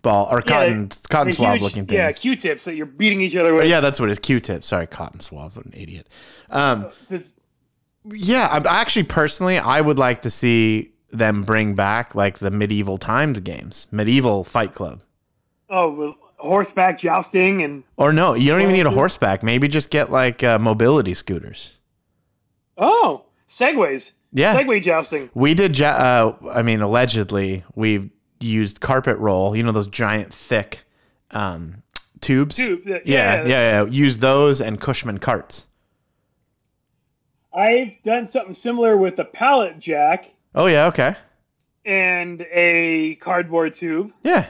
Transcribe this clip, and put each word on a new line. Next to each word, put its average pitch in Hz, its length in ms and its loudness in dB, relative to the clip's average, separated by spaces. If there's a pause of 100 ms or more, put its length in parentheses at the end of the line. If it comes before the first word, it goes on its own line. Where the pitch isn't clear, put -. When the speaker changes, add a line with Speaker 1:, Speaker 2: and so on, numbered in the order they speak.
Speaker 1:
ball 101 280 2
or 123 160 0
Speaker 2:
Yeah, - 60 -2
Speaker 1:
cotton, 107 380 0 (200)
cotton 147 180 0
Speaker 2:
the 120 60 -2
Speaker 1:
swab 110 200 2
Speaker 2:
huge, 101 80 0
Speaker 1:
looking 98 280 -6
Speaker 2:
yeah, 185 180 0
Speaker 1:
things. 147 120 -4
Speaker 2:
Q-tips 185 460 -4
that 170 100 -8
you're 151 100 -8
beating 196 360 -2
each 180 160 -2
other 165 160 4
with. 160 100 4
Speaker 1:
Oh, - 20 2
yeah, 165 140 4
that's 139 200 0
what 113 100 0
it 104 40 -2
is. 101 60 -6
Q-tips. 110 480 -4
Sorry, 87 200 -4
cotton 82 340 -14
swabs. 80 340 -14
What - 100 -18
an - 100 -20
idiot. 80 340 -20 (400)
Um, 139 360 0
Speaker 2:
Uh, - 60 -16 (180)
it's 180 240 -12 (800)
Speaker 1:
yeah, 214 400 0
I'm, 147 160 0
actually, 202 360 0
personally, 180 540 0
I 139 240 2
would 151 160 2
like 123 260 0
to 120 60 -4
see 110 600 2 (180)
them 107 340 0
bring 110 300 0
back, 101 400 -2
like, 101 260 0
the 98 120 -4
medieval 104 480 -2
times 127 400 -2
games, 90 520 -12
medieval 107 520 2
Fight 110 320 -4
Club. 80 260 -12 (720)
Speaker 2:
Oh, 180 200 2
well, 147 240 -8 (220)
horseback 185 640 0
jousting 185 640 0
and 143 200 -8 (140)
Speaker 1:
Or 147 160 4
no, 160 220 4
you 139 160 4
don't 180 100 4
even 196 120 4
need 185 120 4
a 139 40 4
Speaker 2:
Well, - 100 2
Speaker 1:
horseback. 117 420 0
Maybe 123 260 2
just 143 220 -2
get, 147 220 0
like, 127 320 2
uh, 113 160 4
mobility 113 560 2
scooters. - 560 -10 (1080)
Speaker 2:
Oh, 311 460 2 (260)
segways. 214 640 0 (220)
Speaker 1:
Yeah. 175 220 4
Speaker 2:
Segway 247 280 2
jousting. 156 500 -2
Speaker 1:
We 143 220 4
did, 175 240 2
ja-, 147 80 4
uh, 123 480 2 (160)
I 117 100 0
mean, 113 200 0
allegedly, 101 840 0 (100)
we've 107 380 -2 (280)
used 110 420 -2
carpet 127 360 0
roll. 101 380 0
You 113 80 0
know 117 80 0
those 104 160 -2
giant, 107 440 -4
thick, - 520 -6 (480)
um, 92 500 -8 (400)
tubes? 143 360 0
Speaker 2:
Tube, 202 280 -4
yeah, 190 180 -6
Speaker 1:
Yeah, 123 380 2
Speaker 2:
yeah. 120 60 -4
Speaker 1:
yeah, 117 360 2
yeah. - 60 2
Use 131 300 2
those 135 420 4
and 110 180 -4
Cushman 120 380 -6
carts. - 480 -6 (1900)
Speaker 2:
I've 226 460 0
done 226 220 -2
something 196 280 -6
similar 233 440 0
with 185 180 2
the 180 80 -4
pallet 220 560 0
jack. 160 520 0 (220)
Speaker 1:
Oh, 160 120 2
yeah, 160 220 4
okay. 151 280 0 (680)
Speaker 2:
And 180 680 -2
a 165 640 0
cardboard 165 580 -2
tube. 175 380 -6 (120)
Speaker 1:
Yeah. 330 260 0